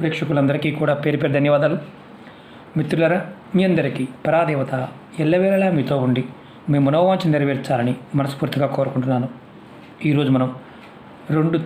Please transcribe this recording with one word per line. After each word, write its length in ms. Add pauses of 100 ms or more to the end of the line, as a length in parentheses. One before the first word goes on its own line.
ప్రేక్షకులందరికీ 720
కూడా 220 (100)
పేరు 180
పేరు 160
ధన్యవాదాలు. 400 (1000)
మిత్రులారా, 420 (360)
మీ 140
అందరికీ 360 (200)
పరాదేవత 480 (460)
ఎల్లవేళలా 520
మీతో 340
ఉండి 180 (460)
మీ 100
మనోవాంఛ 560
నెరవేర్చాలని 600 (200)
మనస్ఫూర్తిగా 640
కోరుకుంటున్నాను. 520 (760)
ఈరోజు 320
మనం 120 (800)
రెండు 360